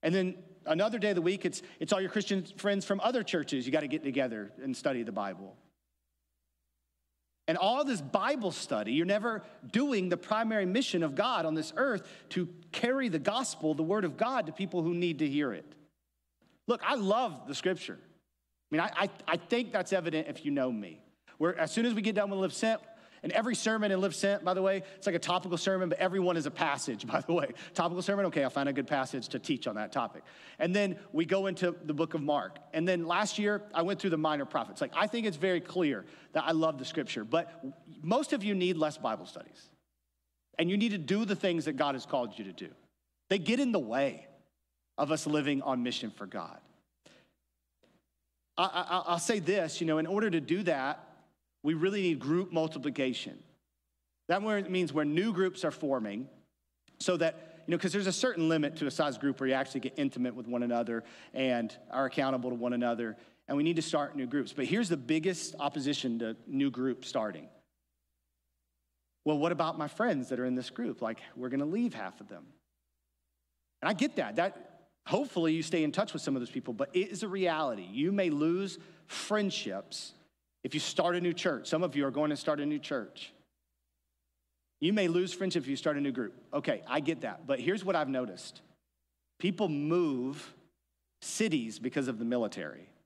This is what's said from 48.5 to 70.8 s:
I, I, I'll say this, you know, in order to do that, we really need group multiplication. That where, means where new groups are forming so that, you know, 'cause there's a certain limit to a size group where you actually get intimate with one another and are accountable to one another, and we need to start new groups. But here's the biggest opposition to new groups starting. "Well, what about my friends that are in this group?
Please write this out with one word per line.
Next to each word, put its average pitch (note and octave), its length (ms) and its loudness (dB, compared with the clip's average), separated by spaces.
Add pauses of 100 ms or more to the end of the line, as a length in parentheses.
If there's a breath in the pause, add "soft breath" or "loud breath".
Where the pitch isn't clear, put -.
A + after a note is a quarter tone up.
I, F3 80 4
I, F3 380 0 (100)
I'll E3+ 40 2
say G#3 220 0
this, E3+ 400 0
you E3+ 80 0
know, D#3 100 2
in D#3+ 100 0
order G3+ 220 0
to E3 120 0
do D#3+ 220 -2
that, D3 440 -2 (560)
we D3+ 100 2
really F#3+ 280 2
need E3 180 2
group E3 320 0
multiplication. C#3+ 880 -2 (880)
That F#3+ 160 2
where, G#3+ 260 2
means F3+ 220 2
where D3+ 140 2
new F3 260 2
groups F#3 320 0
are D#3 80 2
forming B2+ 560 -2 (720)
so F3+ 180 2
that, - 480 -2
you E3 60 -2
know, E3+ 60 2
'cause D#3 160 0
there's G3+ 120 0
a F#3+ 60 2
certain F3+ 380 2
limit D3+ 260 2
to D#3 100 -2
a C3+ 60 0
size D3 260 0
group C3+ 220 0
where C3+ 80 0
you C3 80 4
actually C3+ 240 -2
get B2+ 160 -6
intimate B2+ 400 0
with A#2+ 100 -10
one A#2+ 160 -2
another A#2 440 0 (280 loud breath)
and B2 420 0 (140)
are C3+ 160 0
accountable C3 440 0
to B2 60 -2
one A#2+ 180 -2
another, A#2 420 0 (320 loud breath)
and C#3 80 -2
we D3 80 2
need E3 140 2
to E3 40 0
start D3 340 0
new C3+ 120 -2
groups. C3+ 240 0
But C3+ 140 -2
here's G3 240 2
the E3 80 2
biggest D#3 600 0
opposition C#3 640 0
to A2+ 160 -2 (100)
new C#3 240 2
groups B2+ 380 -2
starting. G#2 400 -4 (1800)
"Well, D3+ 140 2
what E3 160 2
about D#3+ 240 0
my D#3 100 -2
friends D#3 420 0
that B2 120 -2
are B2+ 40 0
in B2+ 100 0
this B2+ 140 -4
group? - 320 -4